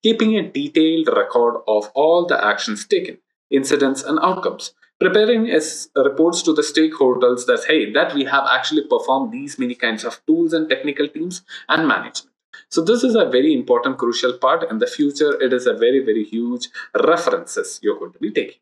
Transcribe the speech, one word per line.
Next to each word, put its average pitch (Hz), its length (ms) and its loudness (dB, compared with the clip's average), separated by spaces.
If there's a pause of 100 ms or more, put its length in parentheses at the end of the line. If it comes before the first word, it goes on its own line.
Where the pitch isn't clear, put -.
Keeping 220 340 2
a 185 100 -2
detailed 160 640 0
record - 580 0
of 107 280 0
all 170 320 4
the - 180 0
actions 104 420 -4
taken, - 320 -2 (320)
incidents 139 540 0
and 147 180 -2
outcomes. - 520 -4 (260)
Preparing 214 460 2
is - 500 -4
reports 156 460 2
to 165 100 2
the 147 80 2
stakeholders 127 880 2
that, 117 200 0
hey, 131 240 0
that 143 240 0
we 139 100 0
have - 220 0
actually 139 400 -2
performed 135 460 -2
these 135 260 -12
many 123 160 -4
kinds 113 300 -4
of 117 220 -10
tools 160 260 2
and 160 160 0
technical 147 400 -2
teams 175 320 -10 (300)
and 160 180 0
management. - 480 -6 (320)
So 165 160 0
this 226 180 2
is 240 140 2
a 196 80 4
very 135 300 2
important, 123 420 0
crucial 123 400 -2
part. - 340 0
In 110 80 -4
the 120 80 0
future, 143 540 0
it 131 140 2
is 123 120 0
a 117 60 2
very, 120 320 2
very 110 180 0
huge 120 460 -6 (260)
references - 880 -2
you're 104 160 -2
going 92 140 -12
to - 60 -20
be - 120 -4
taking. - 320 -4